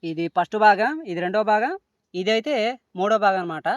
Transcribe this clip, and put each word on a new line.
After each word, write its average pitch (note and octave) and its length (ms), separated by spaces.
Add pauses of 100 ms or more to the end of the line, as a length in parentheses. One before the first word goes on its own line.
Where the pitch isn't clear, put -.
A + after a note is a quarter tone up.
(100)
ఇది E3 140 (120)
ఫస్ట్ F3+ 200 (100)
భాగం, G#3+ 260 (180)
ఇది F3 160
రెండో G#3 160 (100)
భాగం, A#3 220 (480)
ఇదైతే A3+ 340 (440)
మూడో G#3 260
భాగం F#3+ 180
అనమాట. D#3+ 320